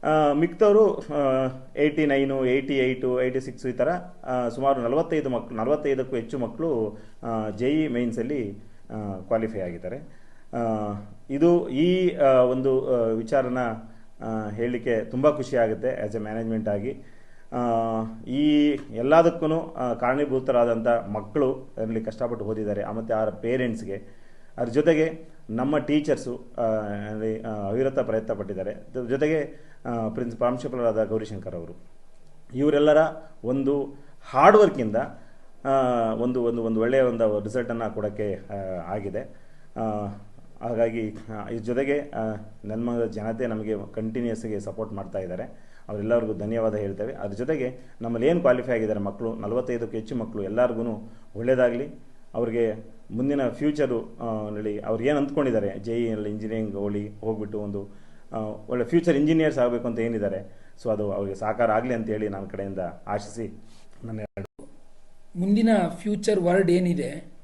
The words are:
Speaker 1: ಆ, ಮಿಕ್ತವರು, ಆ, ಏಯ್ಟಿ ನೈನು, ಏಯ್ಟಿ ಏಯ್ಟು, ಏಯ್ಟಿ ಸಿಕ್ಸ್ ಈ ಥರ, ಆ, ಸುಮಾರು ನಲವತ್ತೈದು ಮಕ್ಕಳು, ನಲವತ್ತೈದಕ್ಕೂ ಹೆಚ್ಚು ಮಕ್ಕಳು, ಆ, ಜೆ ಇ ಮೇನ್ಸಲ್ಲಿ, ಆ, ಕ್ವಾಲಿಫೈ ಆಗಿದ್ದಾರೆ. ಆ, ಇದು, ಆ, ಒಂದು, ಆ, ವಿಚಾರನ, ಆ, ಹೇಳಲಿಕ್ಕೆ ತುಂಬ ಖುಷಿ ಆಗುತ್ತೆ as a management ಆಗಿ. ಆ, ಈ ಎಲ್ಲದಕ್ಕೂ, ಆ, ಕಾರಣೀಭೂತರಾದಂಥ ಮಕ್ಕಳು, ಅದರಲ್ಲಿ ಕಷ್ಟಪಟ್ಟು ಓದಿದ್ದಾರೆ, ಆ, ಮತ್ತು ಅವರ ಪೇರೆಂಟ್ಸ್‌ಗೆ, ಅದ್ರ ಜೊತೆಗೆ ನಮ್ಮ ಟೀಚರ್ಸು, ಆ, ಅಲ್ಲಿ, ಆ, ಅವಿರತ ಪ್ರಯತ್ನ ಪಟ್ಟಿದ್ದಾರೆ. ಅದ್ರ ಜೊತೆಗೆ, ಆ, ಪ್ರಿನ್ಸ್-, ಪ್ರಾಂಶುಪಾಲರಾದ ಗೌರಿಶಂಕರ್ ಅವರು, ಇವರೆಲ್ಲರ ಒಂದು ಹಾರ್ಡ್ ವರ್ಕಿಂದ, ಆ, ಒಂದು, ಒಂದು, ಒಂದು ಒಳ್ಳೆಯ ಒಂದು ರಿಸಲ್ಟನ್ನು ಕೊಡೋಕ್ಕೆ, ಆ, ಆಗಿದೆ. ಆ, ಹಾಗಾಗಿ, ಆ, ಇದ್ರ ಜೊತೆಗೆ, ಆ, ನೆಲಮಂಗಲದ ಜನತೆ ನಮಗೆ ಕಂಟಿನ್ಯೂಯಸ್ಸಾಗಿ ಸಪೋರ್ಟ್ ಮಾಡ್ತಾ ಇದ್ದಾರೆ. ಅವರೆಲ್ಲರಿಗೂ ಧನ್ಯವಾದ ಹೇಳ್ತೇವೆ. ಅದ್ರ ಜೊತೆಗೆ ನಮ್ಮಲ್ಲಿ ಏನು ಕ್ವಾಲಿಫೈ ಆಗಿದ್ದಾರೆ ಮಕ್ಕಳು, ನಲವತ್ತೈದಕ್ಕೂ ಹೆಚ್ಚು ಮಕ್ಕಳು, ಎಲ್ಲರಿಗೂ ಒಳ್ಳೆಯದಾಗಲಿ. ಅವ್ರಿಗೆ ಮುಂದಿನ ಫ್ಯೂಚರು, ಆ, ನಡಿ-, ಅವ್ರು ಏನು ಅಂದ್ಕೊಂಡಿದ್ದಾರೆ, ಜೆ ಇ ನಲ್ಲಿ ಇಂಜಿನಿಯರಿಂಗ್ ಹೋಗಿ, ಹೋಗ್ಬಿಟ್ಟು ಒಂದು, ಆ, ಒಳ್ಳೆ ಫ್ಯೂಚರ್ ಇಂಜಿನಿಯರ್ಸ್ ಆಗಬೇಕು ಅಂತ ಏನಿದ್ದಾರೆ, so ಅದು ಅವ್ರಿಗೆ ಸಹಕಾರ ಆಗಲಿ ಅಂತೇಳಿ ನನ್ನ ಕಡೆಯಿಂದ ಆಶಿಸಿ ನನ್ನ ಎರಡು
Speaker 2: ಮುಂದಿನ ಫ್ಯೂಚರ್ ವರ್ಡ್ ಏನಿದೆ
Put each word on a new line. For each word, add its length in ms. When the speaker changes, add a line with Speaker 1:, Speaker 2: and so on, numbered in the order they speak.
Speaker 1:
ಆ, 280
ಮಿಕ್ತವರು, 640
ಆ, 500
ಏಯ್ಟಿ 300
ನೈನು, 400
ಏಯ್ಟಿ 280
ಏಯ್ಟು, 480
ಏಯ್ಟಿ 180
ಸಿಕ್ಸ್ 260
ಈ 60
ಥರ, 160
ಆ, 240
ಸುಮಾರು 340
ನಲವತ್ತೈದು 460
ಮಕ್ಕಳು, 300
ನಲವತ್ತೈದಕ್ಕೂ 580
ಹೆಚ್ಚು 220
ಮಕ್ಕಳು, 600
ಆ, 280
ಜೆ 340
ಇ 40
ಮೇನ್ಸಲ್ಲಿ, 640
ಆ, 300
ಕ್ವಾಲಿಫೈ 380
ಆಗಿದ್ದಾರೆ. 380
ಆ, 380
ಇದು, 340
ಆ, 200
ಒಂದು, 520
ಆ, 120
ವಿಚಾರನ, 520
ಆ, 280
ಹೇಳಲಿಕ್ಕೆ 560
ತುಂಬ 260
ಖುಷಿ 260
ಆಗುತ್ತೆ 500
as 60
a 100
management 480
ಆಗಿ. 420
ಆ, 60
ಈ 540
ಎಲ್ಲದಕ್ಕೂ, 840
ಆ, 220
ಕಾರಣೀಭೂತರಾದಂಥ 920
ಮಕ್ಕಳು, 680
ಅದರಲ್ಲಿ 460
ಕಷ್ಟಪಟ್ಟು 440
ಓದಿದ್ದಾರೆ, 380
ಆ, 100
ಮತ್ತು 220
ಅವರ 140
ಪೇರೆಂಟ್ಸ್‌ಗೆ, 1000
ಅದ್ರ 140
ಜೊತೆಗೆ 560
ನಮ್ಮ 280
ಟೀಚರ್ಸು, 680
ಆ, 40
ಅಲ್ಲಿ, 320
ಆ, 60
ಅವಿರತ 500
ಪ್ರಯತ್ನ 340
ಪಟ್ಟಿದ್ದಾರೆ. 400
ಅದ್ರ 360
ಜೊತೆಗೆ, 560
ಆ, 220
ಪ್ರಿನ್ಸ್-, 280
ಪ್ರಾಂಶುಪಾಲರಾದ 680
ಗೌರಿಶಂಕರ್ 500
ಅವರು, 220
ಇವರೆಲ್ಲರ 420
ಒಂದು 400
ಹಾರ್ಡ್ 260
ವರ್ಕಿಂದ, 400
ಆ, 60
ಒಂದು, 280
ಒಂದು, 220
ಒಂದು 160
ಒಳ್ಳೆಯ 200
ಒಂದು 400
ರಿಸಲ್ಟನ್ನು 540
ಕೊಡೋಕ್ಕೆ, 400
ಆ, 200
ಆಗಿದೆ. 280
ಆ, 300
ಹಾಗಾಗಿ, 440
ಆ, 380
ಇದ್ರ 140
ಜೊತೆಗೆ, 380
ಆ, 340
ನೆಲಮಂಗಲದ 420
ಜನತೆ 400
ನಮಗೆ 460
ಕಂಟಿನ್ಯೂಯಸ್ಸಾಗಿ 680
ಸಪೋರ್ಟ್ 320
ಮಾಡ್ತಾ 260
ಇದ್ದಾರೆ. 580
ಅವರೆಲ್ಲರಿಗೂ 460
ಧನ್ಯವಾದ 400
ಹೇಳ್ತೇವೆ. 380
ಅದ್ರ 240
ಜೊತೆಗೆ 540
ನಮ್ಮಲ್ಲಿ 260
ಏನು 120
ಕ್ವಾಲಿಫೈ 320
ಆಗಿದ್ದಾರೆ 280
ಮಕ್ಕಳು, 340
ನಲವತ್ತೈದಕ್ಕೂ 640
ಹೆಚ್ಚು 200
ಮಕ್ಕಳು, 260
ಎಲ್ಲರಿಗೂ 720
ಒಳ್ಳೆಯದಾಗಲಿ. 640
ಅವ್ರಿಗೆ 640
ಮುಂದಿನ 380
ಫ್ಯೂಚರು, 720
ಆ, 300
ನಡಿ-, 280
ಅವ್ರು 260
ಏನು 140
ಅಂದ್ಕೊಂಡಿದ್ದಾರೆ, 600
ಜೆ 260
ಇ 60
ನಲ್ಲಿ 200
ಇಂಜಿನಿಯರಿಂಗ್ 440
ಹೋಗಿ, 340
ಹೋಗ್ಬಿಟ್ಟು 400
ಒಂದು, 280
ಆ, 60
ಒಳ್ಳೆ 160
ಫ್ಯೂಚರ್ 320
ಇಂಜಿನಿಯರ್ಸ್ 420
ಆಗಬೇಕು 280
ಅಂತ 120
ಏನಿದ್ದಾರೆ, 640
so 80
ಅದು 200
ಅವ್ರಿಗೆ 220
ಸಹಕಾರ 360
ಆಗಲಿ 240
ಅಂತೇಳಿ 340
ನನ್ನ 180
ಕಡೆಯಿಂದ 320
ಆಶಿಸಿ 560
ನನ್ನ 160
ಎರಡು 480
Speaker 2:
ಮುಂದಿನ 320
ಫ್ಯೂಚರ್ 380
ವರ್ಡ್ 300
ಏನಿದೆ 540